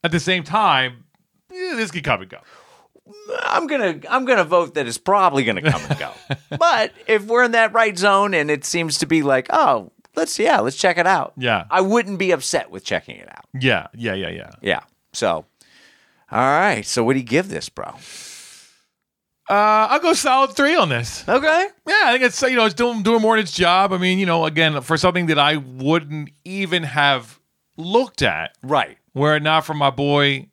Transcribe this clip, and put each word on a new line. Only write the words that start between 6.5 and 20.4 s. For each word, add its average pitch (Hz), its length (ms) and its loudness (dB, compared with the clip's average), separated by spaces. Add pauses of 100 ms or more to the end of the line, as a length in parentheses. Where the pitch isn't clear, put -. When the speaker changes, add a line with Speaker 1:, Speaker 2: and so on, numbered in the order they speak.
Speaker 2:
But 294 340 2 (140)
if 214 180 0
we're 233 200 2
in 233 80 0
that 226 200 4
right 220 260 2
zone 196 360 2
and 151 160 0
it 147 140 -2
seems 165 340 -4
to 156 80 -2
be 156 160 2
like, 135 280 0
"Oh, 131 400 2 (240)
let's, 320 240 -4
yeah, 233 220 2
let's 127 160 -2
check 180 220 2
it 175 80 2
out." 180 300 0
Speaker 1:
Yeah. 113 340 0
Speaker 2:
I 185 100 2
wouldn't 196 380 0
be 185 120 0
upset 151 400 -2
with 92 140 -14
checking - 320 -6
it 50 120 -20
out. - 160 -20 (140)
Speaker 1:
Yeah, 120 360 0
yeah, 110 200 -6
yeah, 92 160 -6
yeah. - 200 -14 (120)
Speaker 2:
Yeah. 98 180 -2 (320)
So, 85 320 -2 (880)
all 107 80 -4
right. 139 480 0
So - 180 -2
what 131 100 2
do 135 40 0
you 127 80 -6
give 165 220 -2
this, - 200 -10
bro? - 260 -14 (1600)
Speaker 1:
Uh, 214 400 4
I'll 294 100 2
go 339 140 2
solid 269 380 2